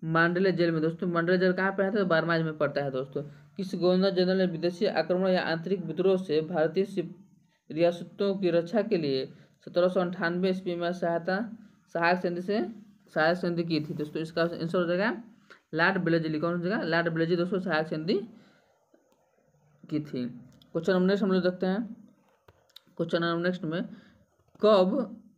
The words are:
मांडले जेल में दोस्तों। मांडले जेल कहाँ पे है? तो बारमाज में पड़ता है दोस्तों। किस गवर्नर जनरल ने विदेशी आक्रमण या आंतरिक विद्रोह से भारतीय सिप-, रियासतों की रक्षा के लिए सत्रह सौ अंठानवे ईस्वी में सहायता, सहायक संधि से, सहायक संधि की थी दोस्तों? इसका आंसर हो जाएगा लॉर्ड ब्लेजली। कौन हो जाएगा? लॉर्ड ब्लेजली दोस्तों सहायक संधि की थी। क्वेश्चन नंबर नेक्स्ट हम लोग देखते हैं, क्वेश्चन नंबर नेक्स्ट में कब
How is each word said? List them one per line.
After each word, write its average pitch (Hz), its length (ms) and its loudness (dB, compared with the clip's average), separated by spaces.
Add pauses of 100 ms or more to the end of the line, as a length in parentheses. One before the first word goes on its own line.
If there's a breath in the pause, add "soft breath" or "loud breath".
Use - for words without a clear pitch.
मांडले 170 480 2
जेल 170 180 2
में 160 120 0
दोस्तों। 165 240 -2
मांडले 170 320 2
जेल 185 140 4
कहाँ 190 200 0
पे 190 100 -2
है? 190 80 0
तो 202 160 0
बारमाज 165 360 2
में 156 160 -2
पड़ता 143 240 0
है 139 80 -2
दोस्तों। 139 340 -6 (320 loud breath)
किस 185 180 -8
गवर्नर 185 360 2
जनरल 185 260 2
ने 185 100 2
विदेशी 175 400 -2
आक्रमण 180 420 0
या 185 140 2
आंतरिक 165 380 -2
विद्रोह 175 360 2
से 156 240 0
भारतीय 160 440 0
सिप-, 170 340 -6 (520)
रियासतों 175 680 0
की 190 140 0
रक्षा 170 320 0
के 202 140 0
लिए 139 360 -2 (320 loud breath)
सत्रह 180 240 2
सौ 185 120 0
अंठानवे 180 500 0
ईस्वी 185 240 -4
में 170 180 -2
सहायता, 180 640 -2 (360 loud breath)
सहायक 170 260 2
संधि 175 240 -4
से, 208 260 -2 (460)
सहायक 165 220 4
संधि 175 280 -2
की 165 160 0
थी 151 140 -8
दोस्तों? 151 280 -6
इसका 160 200 -2
आंसर 170 360 -2
हो 175 80 2
जाएगा 190 360 -2 (520 loud breath)
लॉर्ड 180 240 2
ब्लेजली। 165 420 0
कौन 170 160 -2
हो 175 120 -4
जाएगा? 226 140 -2
लॉर्ड 170 260 0
ब्लेजली 165 280 0
दोस्तों 180 240 -2
सहायक 160 260 -2
संधि 170 420 -2 (1600 soft breath)
की 151 100 -2
थी। 127 400 -8 (320)
क्वेश्चन 170 200 0
नंबर 185 140 4
नेक्स्ट 196 180 2
हम 190 80 2
लोग 185 100 4
देखते 180 240 0
हैं, 196 300 -4 (1000)
क्वेश्चन 170 280 -2
नंबर 170 180 -2
नेक्स्ट 180 220 -2
में 165 240 -4 (720 loud breath)
कब 208 600 4 (160)